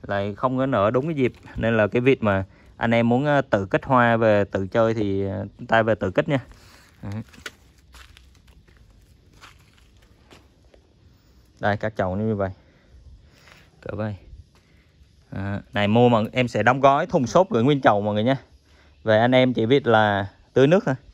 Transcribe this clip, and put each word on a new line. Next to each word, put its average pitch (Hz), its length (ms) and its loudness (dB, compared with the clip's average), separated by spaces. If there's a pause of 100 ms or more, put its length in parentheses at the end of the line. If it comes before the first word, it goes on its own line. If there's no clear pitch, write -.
lại 101 320 -4
không 131 240 -4
có 131 80 -2
nở 110 240 0
đúng 127 160 -2
cái 165 80 -6
dịp, 123 180 -2 (240)
nên 113 200 -2
là 107 100 2
cái 120 140 -2
việc 127 220 2
mà 98 220 0 (320)
anh 117 180 -2
em 117 140 2
muốn, 127 160 0
ờ, 143 160 2
tự 98 260 -4
kết - 180 -4
hoa 120 320 2
về 107 280 2
tự 98 220 -6
chơi 113 280 0
thì, 98 320 -4
ờ, 98 200 -8 (220)
tay 113 140 2
về 110 120 0
tự 101 160 -6
kết 151 180 -4
nha. 139 100 -2 (640)
Đấy. 107 200 -12 (4000)
Đây, 104 160 0
các 107 200 -8
chậu 92 200 -4
như 110 180 -2
vậy. 98 160 -4 (1300)
Cỡ - 160 -12
vậy. 104 200 -8 (1120)
À, 101 300 -8 (120)
này 104 160 0
mua 120 200 4
mà 117 100 4 (140)
em 127 160 -2
sẽ 107 140 -2
đóng 127 180 2
gói 139 260 4
thùng 147 200 -2
xốp 180 240 2
gửi 117 140 0
nguyên 143 160 2
chậu 110 200 2
mọi 104 140 -2
người 107 100 -2
nha. 131 120 0 (680)
Về 107 140 4
anh 123 160 2
em 127 200 2
chỉ 113 120 -2
việc 135 200 2
là 104 400 2 (260)
tưới 139 140 4
nước 180 200 2
thôi. 131 80 -2 (200)